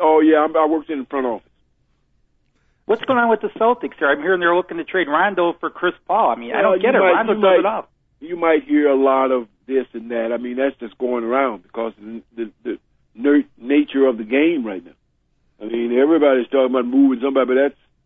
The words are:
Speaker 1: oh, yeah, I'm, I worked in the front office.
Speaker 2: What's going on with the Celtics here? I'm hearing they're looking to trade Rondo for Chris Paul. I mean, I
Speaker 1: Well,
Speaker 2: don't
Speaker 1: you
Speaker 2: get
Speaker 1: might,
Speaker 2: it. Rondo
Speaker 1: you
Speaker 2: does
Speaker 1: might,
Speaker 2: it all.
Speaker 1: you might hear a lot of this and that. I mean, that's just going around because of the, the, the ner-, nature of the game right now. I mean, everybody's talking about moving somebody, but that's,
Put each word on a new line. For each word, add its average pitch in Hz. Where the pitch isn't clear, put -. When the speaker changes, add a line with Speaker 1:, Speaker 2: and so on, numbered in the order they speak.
Speaker 1:
oh, 156
yeah, 156
I'm, 156
I 160
worked 156
in 143
the 120
front 135
office. 110
Speaker 2:
What's 220
going 262
on 233
with 220
the 202
Celtics 226
here? 147
I'm 147
hearing 180
they're 175
looking 175
to 160
trade 175
Rondo 175
for 160
Chris 180
Paul. 190
I 117
mean, 120
I -
Speaker 1:
Well, -
Speaker 2:
don't 185
Speaker 1:
you -
Speaker 2:
get 262
Speaker 1:
might, 180
Speaker 2:
it. -
Rondo 220
Speaker 1:
you 214
Speaker 2:
does -
Speaker 1:
might, 185
Speaker 2:
it 180
all. 208
Speaker 1:
you 170
might 160
hear 147
a 135
lot 135
of 123
this 131
and 117
that. 117
I 120
mean, 123
that's 135
just 110
going 123
around 120
because 113
of 104
the, 113
the, 113
the 120
ner-, 143
nature 135
of 123
the 110
game 139
right 92
now. 78
I 107
mean, 120
everybody's 139
talking 131
about 127
moving 131
somebody, 135
but 127
that's, 139